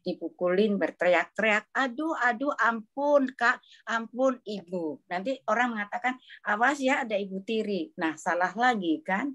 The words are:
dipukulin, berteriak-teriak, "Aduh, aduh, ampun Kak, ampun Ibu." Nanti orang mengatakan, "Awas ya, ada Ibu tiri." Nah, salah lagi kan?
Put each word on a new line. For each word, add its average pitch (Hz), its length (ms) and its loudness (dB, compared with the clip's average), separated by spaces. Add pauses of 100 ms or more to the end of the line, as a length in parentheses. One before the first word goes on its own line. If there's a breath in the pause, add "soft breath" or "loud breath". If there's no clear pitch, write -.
dipukulin, 180 720 0
berteriak-teriak, 180 960 0
"Aduh, 269 480 -2
aduh, 247 320 0
ampun 262 800 2
Kak, 240 320 0 (240 soft breath)
ampun 233 560 0
Ibu." 175 640 -8
Nanti 190 400 -4
orang 233 240 2
mengatakan, 220 480 -6 (240 loud breath)
"Awas 233 320 2
ya, 262 320 0
ada 214 80 -2
Ibu 190 240 -4
tiri." 202 560 -4
Nah, 160 240 0
salah 180 320 0
lagi 196 480 2
kan? 233 340 -2